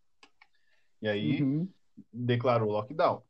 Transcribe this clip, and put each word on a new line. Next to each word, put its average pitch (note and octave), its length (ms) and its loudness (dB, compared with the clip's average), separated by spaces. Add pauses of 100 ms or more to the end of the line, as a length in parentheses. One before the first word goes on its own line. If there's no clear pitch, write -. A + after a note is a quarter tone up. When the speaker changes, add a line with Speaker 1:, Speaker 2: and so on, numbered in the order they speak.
(1000)
Speaker 1:
E G#2+ 60 -4
aí, G#2+ 340 0
Speaker 2:
Uhum. D3 260 0 (460)
Speaker 1:
declarou A#2+ 580 0
lockdown. A#2 580 0